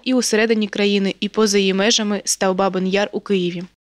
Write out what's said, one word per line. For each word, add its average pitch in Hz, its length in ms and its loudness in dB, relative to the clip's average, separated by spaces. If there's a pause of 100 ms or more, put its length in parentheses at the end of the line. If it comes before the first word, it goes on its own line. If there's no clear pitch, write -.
і 254 100 0
усередині 220 540 2
країни, 202 520 0
і 208 100 -6
поза 214 280 2
її 190 160 2
межами 208 520 0
став 190 300 0
Бабин 190 320 0
Яр 196 240 0
у 214 80 -6
Києві. 180 440 -2 (340)